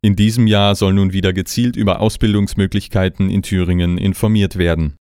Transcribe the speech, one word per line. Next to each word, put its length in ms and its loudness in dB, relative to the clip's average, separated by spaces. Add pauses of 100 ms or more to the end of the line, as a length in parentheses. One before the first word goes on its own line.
In 140 2
diesem 320 2
Jahr 260 4
soll 200 2
nun 180 2
wieder 220 0
gezielt 420 -2
über 240 0
Ausbildungsmöglichkeiten 1300 -2
in 140 -2
Thüringen 540 -2
informiert 600 0
werden. 380 -2 (120)